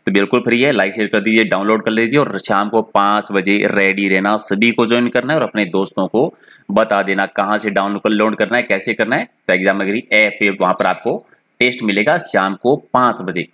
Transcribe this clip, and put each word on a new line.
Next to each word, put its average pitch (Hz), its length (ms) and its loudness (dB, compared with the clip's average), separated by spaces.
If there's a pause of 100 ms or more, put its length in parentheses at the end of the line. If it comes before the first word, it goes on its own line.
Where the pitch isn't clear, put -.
तो 104 60 0
बिल्कुल 101 280 2
फ्री 120 220 0
है, 143 100 2
लाइक 101 240 0
शेयर 107 120 -2
कर 107 120 0
दीजिए, 110 260 2
डाउनलोड 101 400 0
कर 113 60 0
लीजिए 117 280 0
और 101 200 -2
शाम 101 300 0
को 110 140 2
पाँच 104 480 0
बजे 98 380 0
रेडी 98 400 0
रहना, 95 300 0
सभी 107 320 0
को 117 160 0
ज्वाइन 120 220 2
करना 127 240 -2
है 160 60 0
और 120 60 0
अपने 107 220 -4
दोस्तों 95 400 -2
को 135 260 0 (400)
बता 104 300 2
देना 98 240 0
कहाँ 104 300 -2
से 107 140 -4
डाउनलोड 104 640 0
करना 107 220 0
है, 123 60 0
कैसे 104 300 -4
करना 110 220 -2
है। 220 140 -4 (180)
तो 92 60 2
एग्जाम 95 280 0
नगरी 101 320 -4
ऐप 107 260 2
पे 101 120 2
वहाँ 95 220 0
पर 98 140 0
आपको 117 360 -4 (360)
टेस्ट 123 240 0
मिलेगा 107 340 0
शाम 98 380 -2
को 127 200 0 (180)
पाँच 123 280 2
बजे 90 200 -6 (120)